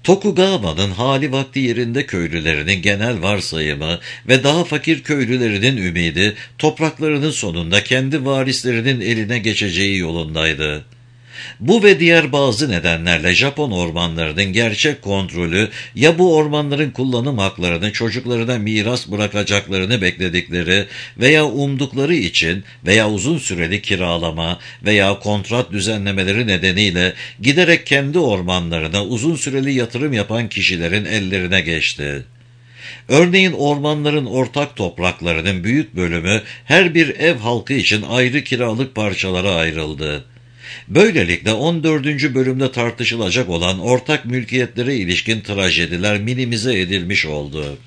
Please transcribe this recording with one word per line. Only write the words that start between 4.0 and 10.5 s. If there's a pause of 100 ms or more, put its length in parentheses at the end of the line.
ve
daha
fakir
köylülerinin
ümidi, (220)
topraklarının
sonunda
kendi
varislerinin
eline
geçeceği
yolundaydı. (720)